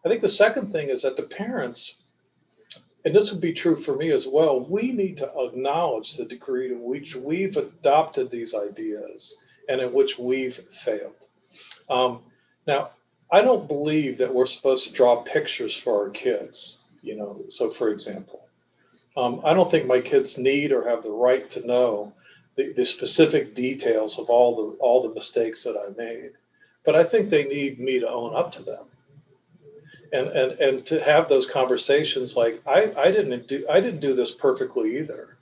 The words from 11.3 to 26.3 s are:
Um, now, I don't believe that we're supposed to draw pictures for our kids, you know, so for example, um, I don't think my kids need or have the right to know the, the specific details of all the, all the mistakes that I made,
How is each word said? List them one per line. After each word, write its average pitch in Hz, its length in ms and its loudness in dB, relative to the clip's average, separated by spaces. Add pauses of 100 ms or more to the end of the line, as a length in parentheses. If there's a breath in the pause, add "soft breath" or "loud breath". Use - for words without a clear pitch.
Um, 127 320 0 (460 soft breath)
now, 143 240 0 (400)
I 185 100 8
don't 214 260 2
believe 147 520 -2
that 127 140 0
we're 127 140 4
supposed 131 400 0
to - 60 -16
draw 120 300 4
pictures - 520 -4
for 104 280 0
our 101 60 -4
kids, - 680 -6 (240)
you 110 160 -10
know, 104 320 -12
so 113 200 -4
for 113 200 -2
example, 101 580 -10 (720 soft breath)
um, 123 260 -2
I 156 100 4
don't 180 160 6
think 151 180 2
my 127 120 4
kids 131 380 2
need 139 340 2
or 120 160 2
have 117 160 0
the 113 60 -8
right 123 420 2
to - 140 -10
know 117 480 0 (420 soft breath)
the, 139 180 -2
the 123 120 0
specific - 680 2
details 120 640 -2
of 113 100 -6
all 120 260 6
the, 107 220 -6
all 127 260 2
the 165 120 -6
mistakes - 480 -4
that 113 120 -6
I 101 220 -8
made, 117 340 -12 (540 soft breath)